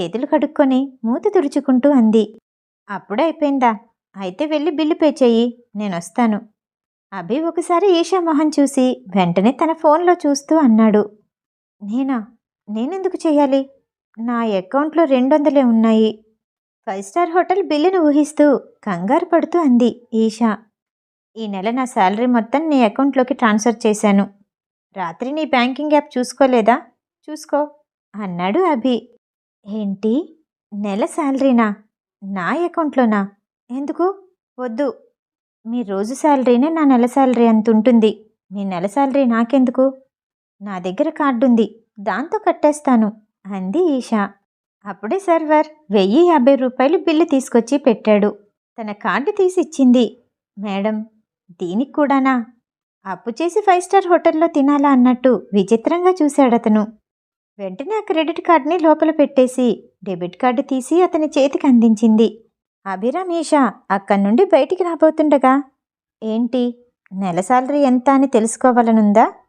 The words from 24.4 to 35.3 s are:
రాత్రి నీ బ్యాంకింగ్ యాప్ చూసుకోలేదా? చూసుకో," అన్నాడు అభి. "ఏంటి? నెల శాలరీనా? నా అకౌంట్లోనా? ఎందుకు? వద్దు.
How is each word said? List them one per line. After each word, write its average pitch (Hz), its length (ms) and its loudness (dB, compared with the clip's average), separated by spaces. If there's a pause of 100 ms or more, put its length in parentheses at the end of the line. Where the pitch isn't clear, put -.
రాత్రి 185 340 -8
నీ 311 140 -4
బ్యాంకింగ్ 269 460 -2
యాప్ 294 260 0
చూసుకోలేదా? 247 640 0 (480)
చూసుకో," 294 400 -6 (460)
అన్నాడు 190 440 -4
అభి. 262 500 -2 (580)
"ఏంటి? 214 720 -6 (340)
నెల 202 320 -6
శాలరీనా? 262 720 0 (480)
నా 196 220 -8
అకౌంట్లోనా? 254 840 -2 (420)
ఎందుకు? 320 520 -4 (360)
వద్దు. 254 340 -4 (720)